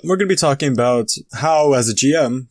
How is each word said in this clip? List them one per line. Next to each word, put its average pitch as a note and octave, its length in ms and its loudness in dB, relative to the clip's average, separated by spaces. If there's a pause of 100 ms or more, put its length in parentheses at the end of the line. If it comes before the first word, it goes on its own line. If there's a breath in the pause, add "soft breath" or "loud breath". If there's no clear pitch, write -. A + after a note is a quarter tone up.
we're F#3 140 -2
gonna G3 100 0
be F#3 80 0
talking C#3+ 380 0
about A#2+ 380 0 (240)
how, D3+ 360 2
as B2 160 2
a A2+ 80 -4
G C3+ 180 2
M, C3 380 -2